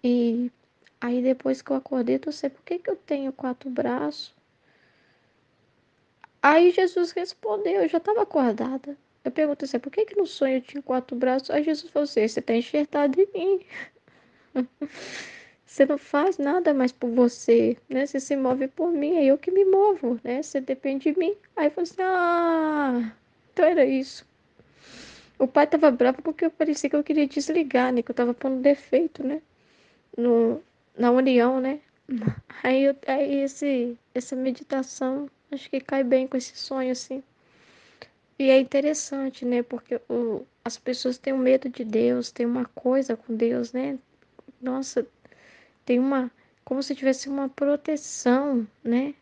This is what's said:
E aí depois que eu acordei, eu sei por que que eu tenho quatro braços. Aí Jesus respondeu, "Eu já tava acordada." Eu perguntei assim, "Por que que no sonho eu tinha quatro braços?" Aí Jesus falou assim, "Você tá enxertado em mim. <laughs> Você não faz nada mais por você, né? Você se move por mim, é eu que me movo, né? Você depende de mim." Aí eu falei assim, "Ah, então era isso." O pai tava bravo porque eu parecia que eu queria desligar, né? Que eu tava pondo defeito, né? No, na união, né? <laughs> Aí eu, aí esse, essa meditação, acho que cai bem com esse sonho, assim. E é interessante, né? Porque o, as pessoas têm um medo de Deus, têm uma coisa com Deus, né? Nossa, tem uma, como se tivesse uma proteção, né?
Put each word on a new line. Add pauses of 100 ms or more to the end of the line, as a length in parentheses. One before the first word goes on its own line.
E (500)
aí
depois
que
eu
acordei,
eu
sei
por
que
que
eu
tenho
quatro
braços. (2000)
Aí
Jesus
respondeu,
"Eu
já
tava
acordada." (260)
Eu
perguntei
assim,
"Por
que
que
no
sonho
eu
tinha
quatro
braços?"
Aí
Jesus
falou
assim,
"Você
tá
enxertado
em
mim. (920)
<laughs> (760)
Você
não
faz
nada
mais
por
você, (120)
né?
Você
se
move
por
mim,
é
eu
que
me
movo,
né?
Você
depende
de
mim." (180)
Aí
eu
falei
assim,
"Ah, (400)
então
era
isso." (1120)
O
pai
tava
bravo
porque
eu
parecia
que
eu
queria
desligar,
né?
Que
eu
tava
pondo
defeito,
né? (760)
No, (380)
na
união,
né? (280)
<laughs>
Aí
eu, (100)
aí
esse, (160)
essa
meditação, (200)
acho
que
cai
bem
com
esse
sonho,
assim. (1160)
E
é
interessante,
né?
Porque (100)
o, (200)
as
pessoas
têm
um
medo
de
Deus,
têm
uma (100)
coisa
com
Deus,
né? (640)
Nossa, (800)
tem
uma, (340)
como
se
tivesse
uma
proteção, (160)
né?